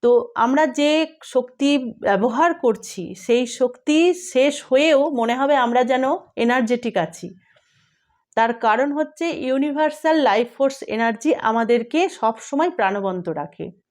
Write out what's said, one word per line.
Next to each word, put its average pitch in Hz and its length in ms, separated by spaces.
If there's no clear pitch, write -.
তো 240 340
আমরা 277 300
যে 285 260
শক্তি 262 460
ব্যবহার 240 540
করছি, 208 640
সেই 240 320
শক্তি 302 680
শেষ 285 500
হয়েও 294 460
মনে 233 260
হবে 277 200
আমরা 247 280
যেন 254 220
এনার্জেটিক 240 640
আছি। - 300
তার 226 180
কারণ 233 380
হচ্ছে 302 340
ইউনিভার্সাল 294 760
লাইফ 240 320
ফোর্স 269 260
এনার্জি 226 520
আমাদেরকে 240 760
সবসময় 277 600
প্রাণবন্ত 190 580
রাখে। 160 420